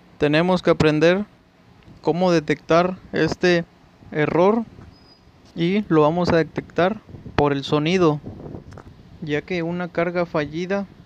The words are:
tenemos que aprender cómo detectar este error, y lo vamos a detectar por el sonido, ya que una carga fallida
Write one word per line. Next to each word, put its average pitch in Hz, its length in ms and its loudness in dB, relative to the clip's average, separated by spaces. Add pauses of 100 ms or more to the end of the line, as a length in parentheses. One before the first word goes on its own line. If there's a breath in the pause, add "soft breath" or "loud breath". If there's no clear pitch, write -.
(180)
tenemos 170 420 2
que - 80 -2
aprender 160 560 2 (800)
cómo 175 300 0
detectar 165 680 0 (140)
este 170 520 0 (480)
error, 175 520 2 (920)
y 190 320 -2
lo 156 140 4
vamos 165 260 2
a 170 80 2
detectar 165 640 -2 (340)
por 143 200 2
el 139 100 -4
sonido, 151 560 0 (1040)
ya 147 180 -4
que 175 220 -6
una 175 260 -6
carga 175 380 -2
fallida 175 580 -4 (220)